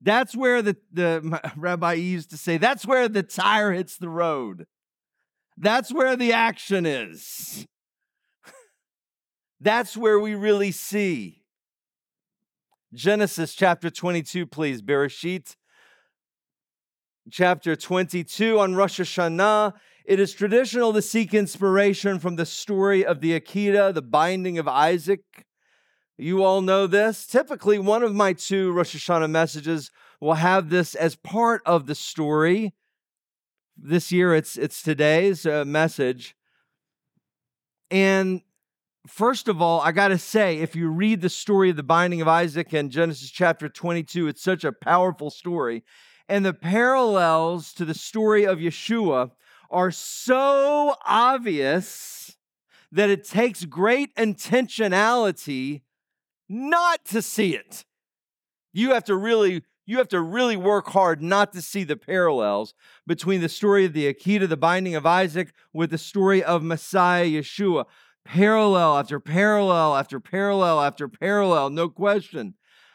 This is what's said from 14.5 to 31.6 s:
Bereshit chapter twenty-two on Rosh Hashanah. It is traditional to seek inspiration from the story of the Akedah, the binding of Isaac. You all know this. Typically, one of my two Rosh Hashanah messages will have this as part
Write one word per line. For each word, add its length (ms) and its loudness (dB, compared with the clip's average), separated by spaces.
Bereshit 760 -4
chapter 460 0
twenty-two 840 -2
on 160 2
Rosh 260 0
Hashanah. 720 0
It 160 2
is 120 -2
traditional 600 0
to 80 2
seek 320 -2
inspiration 840 0
from 200 -6
the 80 -4
story 600 0
of 140 -2
the 180 0
Akedah, 560 0
the 80 -4
binding 560 0
of 120 -2
Isaac. 760 0
You 280 0
all 160 4
know 260 2
this. 400 0
Typically, 500 0
one 260 0
of 120 -2
my 160 2
two 400 -2
Rosh 240 -2
Hashanah 340 -2
messages 600 -2
will 140 0
have 340 2
this 260 0
as 220 -2
part 480 -2